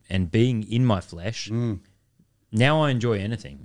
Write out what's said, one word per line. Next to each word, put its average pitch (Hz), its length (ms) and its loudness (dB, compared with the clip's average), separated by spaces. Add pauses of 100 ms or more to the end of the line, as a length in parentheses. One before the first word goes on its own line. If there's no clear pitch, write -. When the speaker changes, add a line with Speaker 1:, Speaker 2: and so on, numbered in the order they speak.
(100)
Speaker 1:
and 95 180 0
being 113 360 2
in 117 200 0
my 104 160 2
flesh, 92 480 -10
Speaker 2:
Mm. 113 300 -4 (720)
Speaker 1:
now 143 320 4
I 143 80 2
enjoy 117 300 0
anything. 82 440 -8